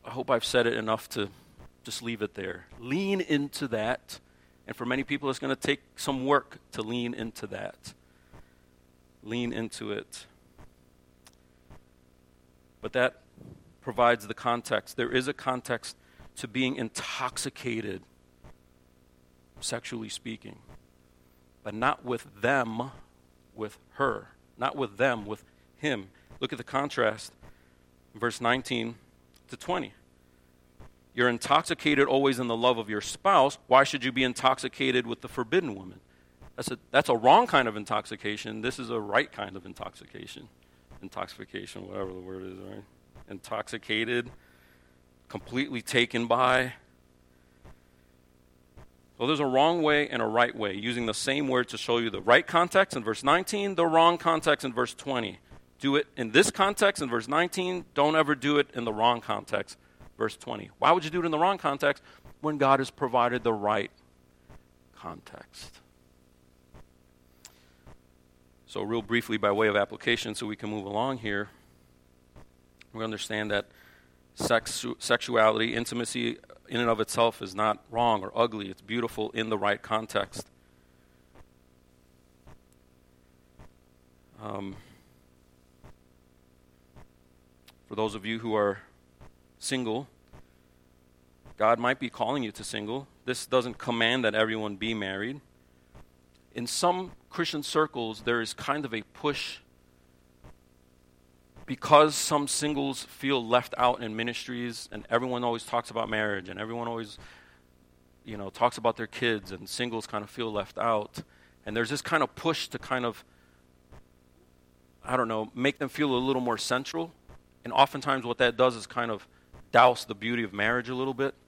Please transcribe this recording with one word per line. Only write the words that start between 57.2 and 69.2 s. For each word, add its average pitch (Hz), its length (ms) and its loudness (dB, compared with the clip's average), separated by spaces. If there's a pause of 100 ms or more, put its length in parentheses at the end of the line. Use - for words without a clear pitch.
nineteen. 175 560 0 (100)
Don't 151 220 4
ever 151 180 4
do 143 240 2
it 143 140 2
in 120 120 -4
the 117 80 -2
wrong 113 280 4
context, 104 560 -4 (400)
verse 113 200 -2
twenty. 104 420 -10
Why 151 140 6
would 175 120 2
you 156 60 -4
do 175 100 -2
it 165 60 -2
in 170 40 0
the 156 80 0
wrong 185 200 4
context? 143 440 0 (380)
When 151 160 -2
God 135 240 6
has 135 100 -2
provided 123 540 2
the 117 80 4
right 104 380 0 (1040)
context. - 840 -16 (2750)
So 98 160 -6
real 113 200 -2
briefly, 113 340 0